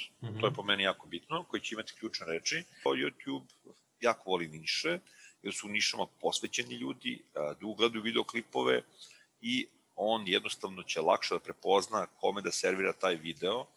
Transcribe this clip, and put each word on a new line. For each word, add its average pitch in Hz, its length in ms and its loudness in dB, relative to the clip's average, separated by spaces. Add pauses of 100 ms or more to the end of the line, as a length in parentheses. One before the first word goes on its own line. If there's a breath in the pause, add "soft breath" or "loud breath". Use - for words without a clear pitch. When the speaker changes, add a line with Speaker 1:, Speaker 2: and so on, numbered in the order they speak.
(200)
Speaker 1:
Mhm. 107 200 -6
Speaker 2:
to 110 60 4
je 101 80 2
po 107 80 -4
meni 98 200 2
jako 95 240 2
bitno, 160 380 -6
koji 107 160 -4
će - 140 -8
imati 107 200 -8
ključne 107 340 -8
reči. 82 360 -2 (200)
YouTube 135 640 -2 (540)
jako 117 300 2
voli 87 180 2
niše, 80 500 -2 (440 loud breath)
jer 101 120 -6
su 104 120 -8
u 104 40 -8
nišama 104 360 0 (140)
posvećeni 123 560 -2
ljudi, 127 460 -8 (100)
a, 73 220 -4
dugo 104 200 -8
gledaju 113 280 2
videoklipove 117 800 0 (600 loud breath)
i 120 240 0 (300)
on 107 300 2
jednostavno 92 560 -2
će - 180 -4
lakše 90 340 4
da 85 60 0
prepozna 92 680 2
kome 98 320 -2
da 92 120 -2
servira 95 400 2
taj 92 240 2
video. 95 500 -2 (100)